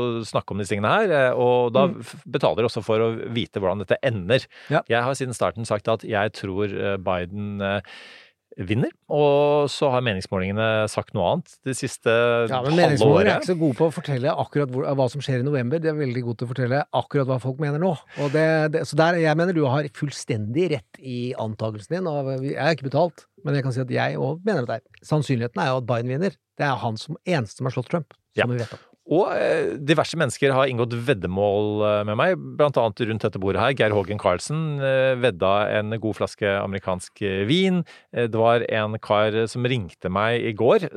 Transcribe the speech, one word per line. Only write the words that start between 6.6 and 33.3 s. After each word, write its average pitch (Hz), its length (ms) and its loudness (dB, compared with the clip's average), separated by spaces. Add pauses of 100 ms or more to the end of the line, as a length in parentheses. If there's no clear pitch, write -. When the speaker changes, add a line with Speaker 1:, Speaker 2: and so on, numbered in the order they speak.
Speaker 1:
eh, 98 300 -4
Biden, 98 640 -4
eh, 98 180 -2 (760)
vinner, 110 340 -2 (200)
og 147 560 2
så 143 240 -2
har 127 100 2
meningsmålingene 107 880 0
sagt - 240 -6
noe 92 200 0
annet - 320 -6
det 135 100 -4
siste - 320 -8
Speaker 2:
Ja, 117 560 2
men 135 80 -2
Speaker 1:
halve 165 60 2
Speaker 2:
meningsmålinger 190 500 6
er - 80 4
Speaker 1:
året. - 80 0
Speaker 2:
ikke 220 80 -2
så 175 80 0
gode 151 160 2
på 160 140 2
å 147 60 -4
fortelle 143 360 -2
akkurat 143 400 -2
hvor, 131 140 -4 (100)
hva 131 160 2
som 143 100 -6
skjer 127 200 -2
i - 20 0
november. 139 400 0
De 160 80 0
er 151 80 -2
veldig 127 240 -2
gode 117 160 -4
til 123 80 -4
å 120 80 -10
fortelle 131 300 0 (100)
akkurat 135 320 0
hva 131 160 0
folk 135 160 -4
mener 147 240 -2
nå. 190 80 2 (320)
Og 143 80 0
det, 156 160 4 (240)
det, 156 160 -2
så - 80 -8
der, 165 240 4
jeg 156 180 4
mener 175 160 2
du 156 140 2
har 135 240 0
fullstendig 135 800 -4
rett - 320 -6
i 123 320 -6
antakelsen 110 640 -6
din, 190 80 -4
og 143 240 -4 (160)
jeg 143 80 -6
er 147 240 0
ikke 139 140 -8
betalt, 165 340 0 (180)
men 143 140 0
jeg 127 80 0
kan 131 80 -2
si 127 80 -2
at 127 80 -6
jeg 127 320 0
også 160 240 -4
mener 135 240 0
det 113 80 -4
er. - 80 -16 (160)
Sannsynligheten 127 560 0
er 135 160 0
jo 131 80 -2
at 113 80 -8
Biden 123 240 -2
vinner. 180 160 -2
Det - 320 -10
er 139 160 0
han 110 180 -4
som, - 200 -10 (100)
eneste 147 320 -2
som 127 80 -4
har 135 80 -4
slått 127 160 -4
Trump, 170 240 -4 (240)
som 107 80 4
Speaker 1:
Ja. - 0 -
Speaker 2:
vi 123 160 -2
vet 107 100 -8
om. - 60 -16 (260)
Speaker 1:
Og, 190 220 2 (100)
eh, 120 380 0 (100)
diverse 156 320 2
mennesker 139 400 0
har 135 80 4
inngått 120 320 0
veddemål, 104 880 0
eh, 104 200 2
med 107 120 -2
meg, 165 220 2 (180)
blant 147 240 2
annet 113 240 0
rundt 107 160 -2
dette 110 180 -2